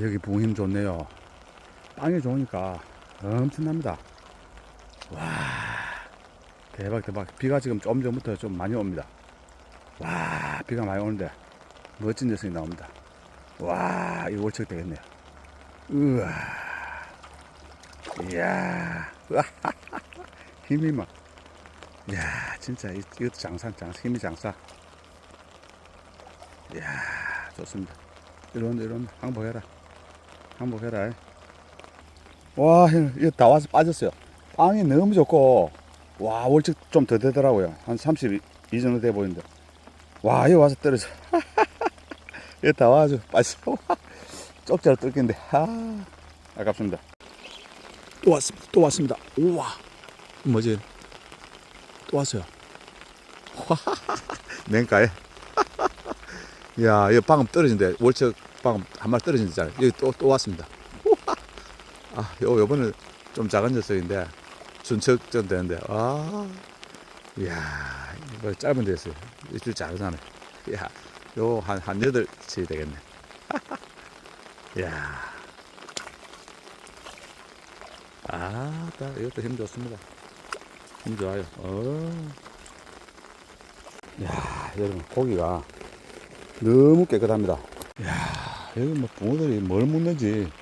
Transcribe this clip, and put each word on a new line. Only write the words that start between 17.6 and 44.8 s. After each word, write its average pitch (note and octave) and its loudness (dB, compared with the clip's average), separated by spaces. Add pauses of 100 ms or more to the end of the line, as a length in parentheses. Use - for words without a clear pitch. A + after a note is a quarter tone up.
이야. F2 -4 (180)
<laughs> - -8
힘이 D#3 0
막. A#2+ -4 (1040)
이야, F#2+ -6 (380)
진짜 A#2+ -10
이, F#2+ -10 (160)
이것도 A#2+ -4
장사, F2 -12
장사, F2+ -14
힘이 B2 -4
장사. F#2+ -8 (2250)
이야, - -12 (720)
좋습니다. F#2 -10 (600)
이런, A#2 -4
이런 A#2 -8 (120)
항복해라. A2+ -8 (960)
항복해라. A2+ -4 (1400)
와, E3 8 (300)
이거 D#3 2
다 - 8
와서 D3 8
빠졌어요. D#3 4 (460)
빵이 G3 6
너무 E3+ 6
좋고, C3 6 (480)
와, A2 -2
월척 D3+ 4 (160)
좀 C#3+ 6
더 A#2 2
되더라고요. A#2+ 4 (100)
한 A#2 -4
삼십이 C3+ 0 (420)
정도 B2 2
돼 A2+ 2
보이는데. G2 -2 (840)
와, B2 4
여기 F3 8
와서 C#3+ 8
떨어져. C3+ 2 (240)
<laughs> - -4
여기 D3 6
다 A#2+ 8
와가지고 C#3+ 6 (100)
빠졌어. - 4 (600)
<laughs> - -18
쪽지를 D3+ 6